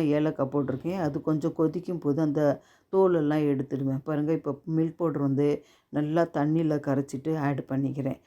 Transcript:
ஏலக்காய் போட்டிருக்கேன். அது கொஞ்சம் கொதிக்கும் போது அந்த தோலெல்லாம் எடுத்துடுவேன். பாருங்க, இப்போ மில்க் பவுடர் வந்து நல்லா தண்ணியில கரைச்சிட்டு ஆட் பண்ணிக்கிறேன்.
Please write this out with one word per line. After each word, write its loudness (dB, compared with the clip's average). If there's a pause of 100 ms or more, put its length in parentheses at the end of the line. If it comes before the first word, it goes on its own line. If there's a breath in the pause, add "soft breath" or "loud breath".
ஏலக்காய் 0
போட்டிருக்கேன். -2
அது -2
கொஞ்சம் -2
கொதிக்கும் -2
போது 0
அந்த 2 (500 soft breath)
தோலெல்லாம் 4
எடுத்துடுவேன். -2
பாருங்க, -2
இப்போ -2 (140)
மில்க் 0
பவுடர் 0
வந்து 2 (440 soft breath)
நல்லா 2 (100)
தண்ணியில 2
கரைச்சிட்டு -2
ஆட் -2
பண்ணிக்கிறேன். -4